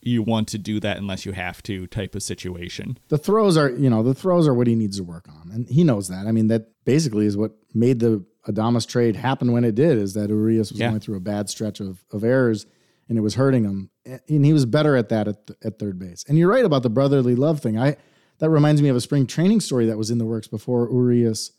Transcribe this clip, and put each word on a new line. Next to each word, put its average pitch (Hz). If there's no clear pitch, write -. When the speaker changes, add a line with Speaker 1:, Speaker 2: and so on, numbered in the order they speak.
Speaker 1:
you 120
want 110
to 113
do 107
that 101
unless 95
you 98
have 90
to 92
type 95
of 101
situation. 90
Speaker 2:
The 151
throws 196
are, 147
you 135
know, 113
the 127
throws 175
are 139
what 120
he 117
needs 104
to 95
work 85
on, 80
and 117
he 156
knows 104
that. 95
I 110
mean, 113
that 110
basically 117
is 101
what 107
made 120
the 110
Adames 110
trade 117
happen 127
when 120
it 110
did, 139
is 98
that 104
Urias 107
was -
Speaker 1:
Yeah. 117
Speaker 2:
going 107
through 107
a -
bad 104
stretch 107
of, 95
of 104
errors, 120
and 117
it 110
was 104
hurting 131
him. 98
A-, 127
and 151
he 151
was 143
better 147
at 117
that 107
at, 104
th-, -
at 107
third 98
base. 90
And 147
you're 175
right 247
about 143
the 123
brotherly 131
love 147
thing. 110
I, 139
that 160
reminds 151
me 147
of 127
a 123
spring 139
training 190
story 120
that 107
was 110
in 120
the 113
works 110
before 120
Urias 120